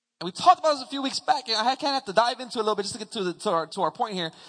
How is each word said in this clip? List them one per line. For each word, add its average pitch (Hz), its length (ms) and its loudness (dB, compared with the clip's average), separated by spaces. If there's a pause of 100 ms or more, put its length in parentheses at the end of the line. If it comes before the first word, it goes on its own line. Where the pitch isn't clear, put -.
(200)
And 165 60 -6
we 180 60 -4
talked 359 280 6
about 311 140 2
this 269 80 -4
a 247 60 -12
few 277 160 -4
weeks 269 160 -2
back, 277 280 0
and 226 80 -2
I 240 200 2
kinda 285 180 0
have 269 120 -2
to 196 80 -6
dive 233 260 4
into 247 180 -10
it 226 40 0
a - 20 -2
little 214 120 2
bit 202 60 0
just 202 140 -8
to - 20 -10
get 208 140 -10
to 214 120 -4
the, 180 100 -2
to 208 180 -4
our, 160 160 0
to 190 160 -4
our 156 80 2
point 220 240 -4
here. 165 160 -4 (160)